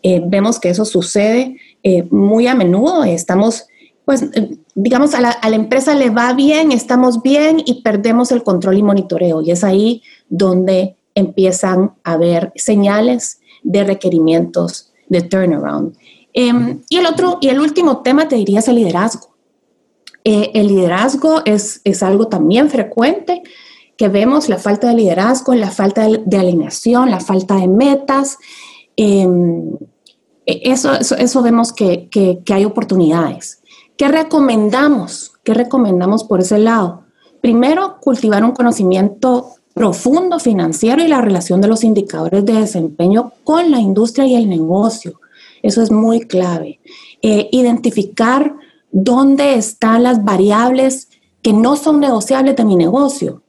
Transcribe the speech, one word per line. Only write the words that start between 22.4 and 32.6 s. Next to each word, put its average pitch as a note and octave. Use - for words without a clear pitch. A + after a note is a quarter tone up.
frecuente D4+
que G#3
vemos, A#3+
la G3
falta G#3
de A#3
liderazgo, A3+
la G#3+
falta G3+
de, A3
de F#3
alineación, F#3
la F#3
falta F#3+
de F#3
metas. C#4
Em, F3+
e-, F3+
eso, C4+
eso, -
eso B3
vemos A#3
que, F3
que, F3+
que G3+
hay G3